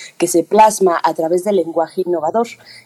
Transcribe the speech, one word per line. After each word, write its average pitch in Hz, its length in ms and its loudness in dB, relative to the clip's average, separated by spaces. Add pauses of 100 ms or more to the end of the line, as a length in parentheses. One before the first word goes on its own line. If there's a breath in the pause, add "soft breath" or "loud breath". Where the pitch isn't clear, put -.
(160 loud breath)
que 170 100 -2
se 165 160 2
plasma 208 600 2
a 160 80 0
través 170 320 -2
del 202 120 0
lenguaje 165 500 -2
innovador. 175 400 -2 (400 loud breath)